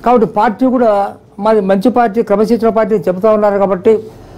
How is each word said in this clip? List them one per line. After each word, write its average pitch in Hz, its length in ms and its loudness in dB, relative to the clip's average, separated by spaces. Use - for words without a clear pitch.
కాబట్టి 233 200 2
పార్టీ 214 400 -2
కూడా 214 460 0
మాది 214 220 2
మంచి 196 300 0
పార్టీ, 233 320 0
క్రమశిక్షణ 220 460 0
పార్టీ 214 260 0
అని 190 140 -2
చెప్తా 185 240 0
ఉన్నారు 208 260 0
కాబట్టి, 196 400 0